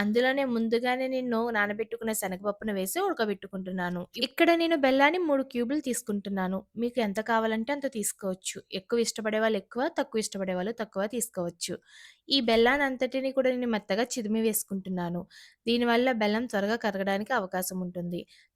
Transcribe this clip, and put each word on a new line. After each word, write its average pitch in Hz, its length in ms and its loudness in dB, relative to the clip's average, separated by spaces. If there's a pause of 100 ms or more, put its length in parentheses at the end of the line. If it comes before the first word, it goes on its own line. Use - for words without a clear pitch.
అందులోనే 254 440 2
ముందుగానే 240 640 0
నేను 254 320 0 (100)
నానబెట్టుకున్న 214 640 -2
శనగపప్పును 202 680 -4
వేసి 190 280 -2
ఉడకబెట్టుకుంటున్నాను. 185 960 -4 (260)
ఇక్కడ 339 260 4
నేను 330 220 2
బెల్లాన్ని 277 520 4
మూడు 269 240 2
క్యూబులు 240 280 -2
తీసుకుంటున్నాను. 196 800 -2 (160)
మీకు 240 240 -2
ఎంత 208 200 0
కావాలంటే 220 520 0
అంత 277 200 -2
తీసుకోవచ్చు. 196 680 -6 (140)
ఎక్కువ 196 260 -2
ఇష్టపడే 220 420 0
వాళ్ళు 220 180 2
ఎక్కువ, 254 400 -4
తక్కువ 247 260 -2
ఇష్టపడే 190 300 -4
వాళ్ళు 185 260 -2
తక్కువ 202 260 -4
తీసుకోవచ్చు. 190 680 -6 (520)
ఈ 269 120 4
బెల్లాన్ని 233 460 4
అంతటిని 262 460 -2
కూడా 262 180 2
నేను 247 240 0
మెత్తగా 208 300 0 (100)
చిదిమి 220 280 0
వేసుకుంటున్నాను. 185 800 -2 (480)
దీనివల్ల 240 440 4
బెల్లం 220 340 0
త్వరగా 214 300 0
కరగడానికి 196 640 -2
అవకాశం 185 400 -4
ఉంటుంది. 175 420 -6 (340)